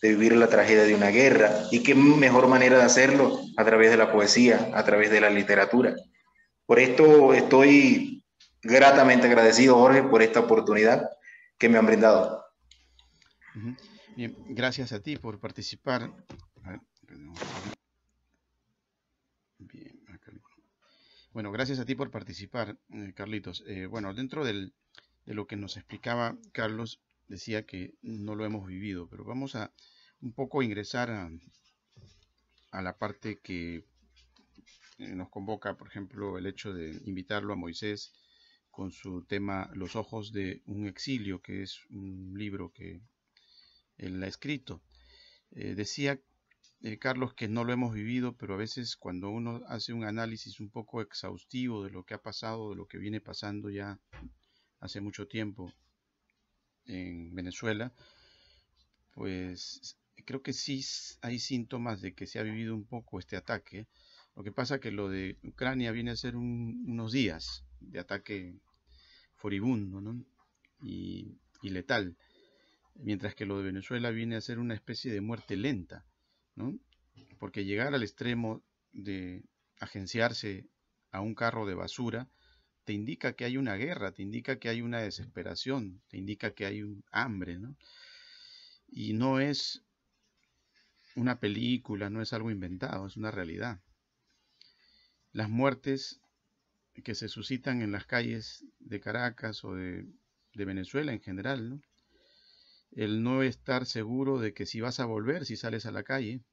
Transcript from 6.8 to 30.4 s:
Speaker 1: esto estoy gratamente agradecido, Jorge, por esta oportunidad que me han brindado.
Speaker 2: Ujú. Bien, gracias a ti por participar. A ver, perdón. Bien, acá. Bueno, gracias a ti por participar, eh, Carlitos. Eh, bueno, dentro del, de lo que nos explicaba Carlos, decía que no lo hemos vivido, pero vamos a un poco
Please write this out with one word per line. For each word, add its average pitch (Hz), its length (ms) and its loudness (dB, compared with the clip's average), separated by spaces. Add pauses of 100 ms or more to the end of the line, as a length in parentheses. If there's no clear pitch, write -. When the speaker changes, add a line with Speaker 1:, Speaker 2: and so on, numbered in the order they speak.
Speaker 1:
esto 135 560 10
estoy 131 880 8 (380)
gratamente 131 640 8
agradecido, 120 480 10
Jorge, 131 260 10
por 113 220 6
esta 113 160 4
oportunidad 110 680 4 (520)
que 117 100 6
me 117 80 8
han 110 80 8
brindado. 107 580 6 (1120)
Speaker 2:
Ujú. 113 200 -10 (400)
Bien, 117 200 -10 (120)
gracias 127 460 -4
a 104 80 -8
ti 147 160 -8
por 107 220 -12
participar. - 720 -8 (520)
A 90 80 -16
ver, 95 80 -14 (260)
perdón. 73 280 -20 (2250)
Bien, - 480 -20
acá. 98 240 -20 (1000)
Bueno, 104 180 -10
gracias 131 280 -4
a 120 60 -8
ti 127 100 -6
por 127 160 -10
participar, 104 680 -10 (160)
eh, 101 200 -14
Carlitos. 98 540 -12
Eh, 95 200 -12
bueno, 101 260 -10
dentro 131 320 -8
del, 101 280 -8 (520)
de - 80 -14
lo 104 140 -8
que 104 100 -12
nos 101 180 -12
explicaba 117 600 -8 (160)
Carlos, 113 480 -8 (260)
decía 107 380 -10
que 92 360 -16
no 107 340 -12
lo 107 100 -8
hemos 107 220 -10
vivido, 92 420 -12
pero 98 160 -18
vamos 131 300 -10
a 107 180 -12 (480)
un 123 100 -14
poco 135 320 -6